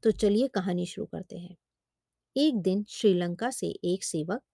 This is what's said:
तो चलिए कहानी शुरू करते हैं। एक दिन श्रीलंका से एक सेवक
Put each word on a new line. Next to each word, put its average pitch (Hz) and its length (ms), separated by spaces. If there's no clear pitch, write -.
तो 220 80
चलिए 214 380
कहानी 180 380
शुरू - 200
करते 175 320
हैं। 175 180
एक 277 220
दिन 190 300
श्रीलंका 175 640
से - 160
एक 175 380
सेवक 170 380